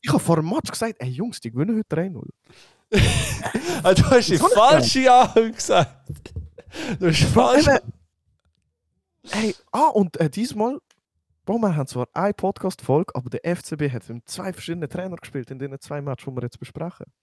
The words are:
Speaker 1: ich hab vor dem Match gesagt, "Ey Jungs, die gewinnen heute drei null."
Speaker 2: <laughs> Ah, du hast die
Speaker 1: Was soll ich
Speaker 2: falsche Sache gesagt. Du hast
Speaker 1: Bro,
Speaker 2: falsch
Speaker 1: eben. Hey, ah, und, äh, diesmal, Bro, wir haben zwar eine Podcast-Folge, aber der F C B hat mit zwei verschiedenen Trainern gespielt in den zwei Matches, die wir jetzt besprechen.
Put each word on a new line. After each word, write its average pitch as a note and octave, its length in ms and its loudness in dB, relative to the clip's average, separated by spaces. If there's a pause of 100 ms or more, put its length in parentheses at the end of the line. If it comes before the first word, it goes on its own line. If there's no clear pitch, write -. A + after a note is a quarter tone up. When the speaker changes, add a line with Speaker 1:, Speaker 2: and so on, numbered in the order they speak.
Speaker 1:
ich - 120 -2
hab - 80 2
vor E3 140 2
dem D#3 120 -2
Match B3 220 -4
gesagt, A3+ 300 -6
"Ey B2+ 100 -8
Jungs, F3 300 -8
die A#2 100 -10
gewinnen D3+ 260 -4
heute G#3+ 140 -4
drei E3 180 -4
null." E3 220 -14 (640)
Speaker 2:
<laughs> G#3+ 100 4 (840)
Ah, F#3+ 120 6
du - 160 4
hast A#3+ 180 4
die E3 100 2
Speaker 1:
Was - 0 -
soll F4 120 4
ich - 20 4
Speaker 2:
falsche C4 520 6
Sache A#3+ 460 6
gesagt. - 840 -2 (680)
Du F#3 80 0
hast D3+ 260 2
Speaker 1:
Bro, A3+ 140 6
Speaker 2:
falsch C#4 200 6
Speaker 1:
eben. - 260 2 (1400)
Hey, G#3+ 240 -2 (200)
ah, D4 160 2
und, G3+ 320 0
äh, D#3 80 0
diesmal, A3+ 500 -4 (680)
Bro, G#3 120 -2
wir G#3 180 0
haben C#3+ 100 -2
zwar B2 280 -6
eine G3+ 200 -2
Podcast-Folge, - 800 -2
aber B2 160 -8
der - 160 -10
F F3 160 -4
C - 140 -10
B D3 160 -2
hat A#2+ 160 -10
mit A#2 220 -16
zwei F#3+ 240 -10
verschiedenen E3 340 -10
Trainern F#3 300 -10
gespielt - 340 -10
in C3+ 80 -14
den C3+ 220 -12
zwei D3 200 -10
Matches, C#3 280 -8
die B2+ 80 -12
wir A#2+ 60 -8
jetzt A#2+ 140 -10
besprechen. - 500 -14 (160)